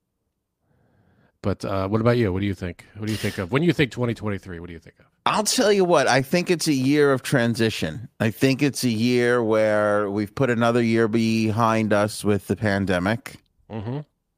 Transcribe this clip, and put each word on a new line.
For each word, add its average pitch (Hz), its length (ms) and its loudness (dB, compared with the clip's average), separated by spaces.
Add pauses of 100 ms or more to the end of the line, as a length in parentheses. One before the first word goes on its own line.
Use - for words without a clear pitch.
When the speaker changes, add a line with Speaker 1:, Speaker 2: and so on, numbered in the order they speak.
(1400)
Speaker 1:
but, 98 220 -4
uh, 98 240 -4
what 110 140 0
about 120 160 2
you? 107 160 0
What 95 80 -2
do 104 60 0
you 98 80 -4
think? - 280 -10 (140)
What 107 80 -10
do 107 80 -4
you 104 40 -4
think 101 200 -6
of? 92 140 -6
When 139 120 0
you 175 80 4
think 139 200 -2
twenty 120 220 -4
twenty-three, 98 460 -8
what 87 80 -14
do 87 60 -14
you 82 60 -16
think - 200 -20
of? - 60 -20 (200)
Speaker 2:
I'll 175 180 0
tell 214 280 2
you 196 140 4
what, 156 220 4
I 123 160 4
think 180 260 0
it's 170 180 0
a 156 60 2
year 139 400 4
of 127 80 0
transition. 113 880 -2 (100)
I 110 120 0
think 135 320 0
it's 139 200 -2
a 127 60 0
year 120 540 2
where 104 680 2
we've 101 240 -4
put 131 160 0
another 117 320 2
year 113 260 2
behind 110 880 0
us 104 320 0
with 101 220 0
the 101 80 -2
pandemic. 98 800 -2 (360)
Speaker 1:
Mm-hmm. 113 280 -10 (380)